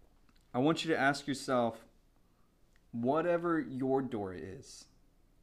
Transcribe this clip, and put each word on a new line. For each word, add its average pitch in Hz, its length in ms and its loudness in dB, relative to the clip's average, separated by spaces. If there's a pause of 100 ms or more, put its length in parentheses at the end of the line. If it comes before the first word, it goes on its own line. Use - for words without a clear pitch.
(540)
I 123 60 0
want 160 260 2
you 160 80 0
to 104 60 0
ask 139 280 0
yourself, 127 580 0 (1080)
whatever 165 680 2
your 131 420 0
door 104 360 -4
is, - 480 -14 (580)